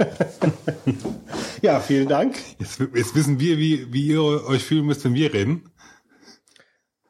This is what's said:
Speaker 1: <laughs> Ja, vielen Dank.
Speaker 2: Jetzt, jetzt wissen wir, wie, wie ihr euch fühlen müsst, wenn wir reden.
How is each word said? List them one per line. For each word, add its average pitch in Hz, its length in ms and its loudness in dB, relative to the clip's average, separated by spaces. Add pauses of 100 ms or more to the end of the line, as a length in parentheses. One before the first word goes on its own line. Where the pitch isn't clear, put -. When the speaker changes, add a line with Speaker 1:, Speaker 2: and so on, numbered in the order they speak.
Speaker 1:
<laughs> 180 40 2 (1600)
Ja, 151 180 4
vielen 135 280 2
Dank. 165 320 2 (180)
Speaker 2:
Jetzt, - 220 -8 (160)
jetzt 117 180 0
wissen 143 260 2
wir, 160 200 2
wie, 139 340 0
wie 143 140 0
ihr 156 160 2
euch 147 400 0
fühlen 156 240 2
müsst, 143 180 0
wenn 123 80 2
wir 147 180 2
reden. 117 380 0 (1400)